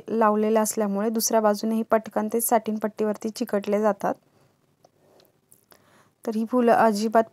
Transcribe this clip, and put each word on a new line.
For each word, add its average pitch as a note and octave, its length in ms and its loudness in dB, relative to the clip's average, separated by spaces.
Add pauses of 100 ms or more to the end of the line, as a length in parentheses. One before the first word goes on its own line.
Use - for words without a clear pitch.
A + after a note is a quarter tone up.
लावलेलं G#3+ 560 2
असल्यामुळे G#3 460 -2
दुसऱ्या A3+ 320 0
बाजूनेही A3 400 0
पटकन G#3+ 520 -2
ते A#3 80 0
सॅटिन G#3+ 360 0
पट्टीवरती G#3+ 520 -4
चिकटले G#3 520 -4
जातात. G#3 320 0 (2000)
तर A#3 100 -6
ही A3 100 -2
फुलं A#3+ 260 4
अजिबात A3 600 4